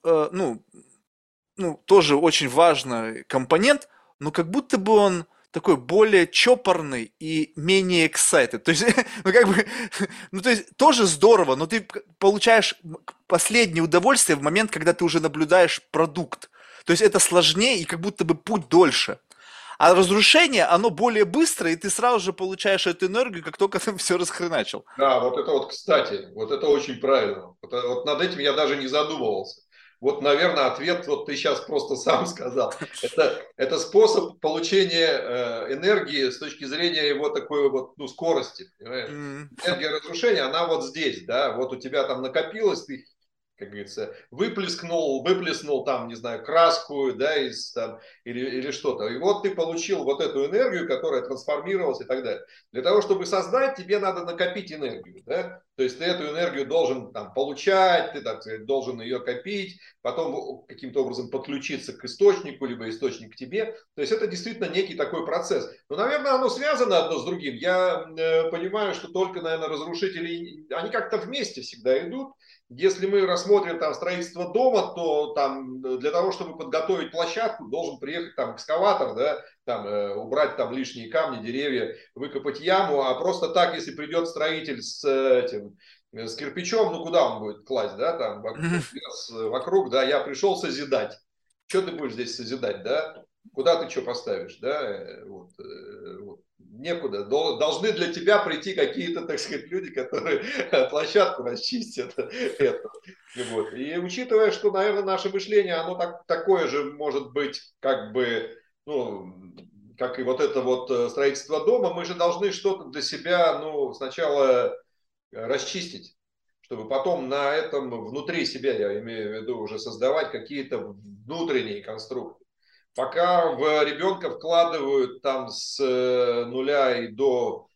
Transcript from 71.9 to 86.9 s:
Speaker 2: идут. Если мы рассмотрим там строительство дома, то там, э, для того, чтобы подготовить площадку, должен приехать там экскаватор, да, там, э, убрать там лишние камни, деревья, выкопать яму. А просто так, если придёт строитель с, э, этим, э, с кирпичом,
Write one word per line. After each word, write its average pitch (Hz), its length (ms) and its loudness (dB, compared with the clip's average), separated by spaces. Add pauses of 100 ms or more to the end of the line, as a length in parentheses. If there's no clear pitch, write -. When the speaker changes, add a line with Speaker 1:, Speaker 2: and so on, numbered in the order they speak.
Speaker 2:
идут. 269 220 -10 (400)
Если 180 380 0
мы 196 200 4
рассмотрим 175 520 2
там 151 140 0
строительство 175 600 -6
дома, 233 420 4
то 151 400 -2
там, 135 500 -4
э, 127 140 -4
для 147 120 -2
того, 185 200 0
чтобы 170 260 -10
подготовить 160 540 -2
площадку, 170 580 -4
должен 139 300 -6
приехать 165 360 -8
там 117 200 -4
экскаватор, 170 600 0
да, 123 220 -2 (280)
там, 110 220 -6
э, 101 280 -4
убрать 123 420 -2
там 117 160 -4
лишние 123 380 -10
камни, 131 340 -2
деревья, 127 500 -4 (200)
выкопать 139 440 -8
яму. 165 440 2
А 127 120 2
просто 170 340 -2
так, 175 260 2
если 139 200 -8
придёт 165 320 -2
строитель 156 540 -4
с, - 240 -14
э, 131 400 4
этим, 104 320 -8 (360)
э, 110 140 -10
с 113 80 -10
кирпичом, 175 580 0